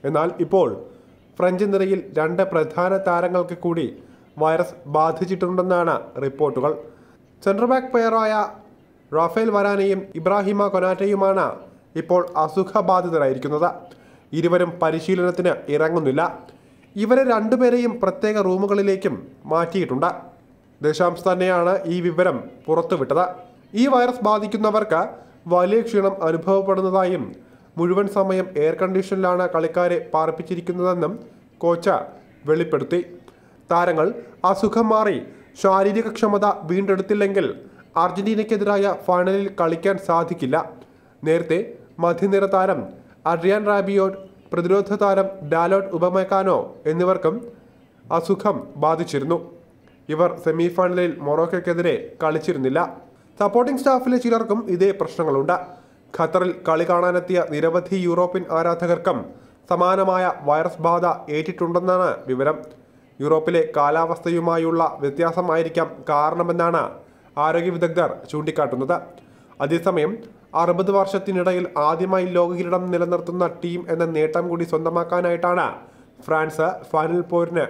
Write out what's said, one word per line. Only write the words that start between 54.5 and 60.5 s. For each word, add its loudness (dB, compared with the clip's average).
ഇതേ 4
പ്രശ്നങ്ങളുണ്ട്. 0
ഖത്തറിൽ 0
കളി 2
കാണാനെത്തിയ 2
നിരവധി 0
യൂറോപ്യൻ 0
ആരാധകർക്കും 0
സമാനമായ 2
വൈറസ് -2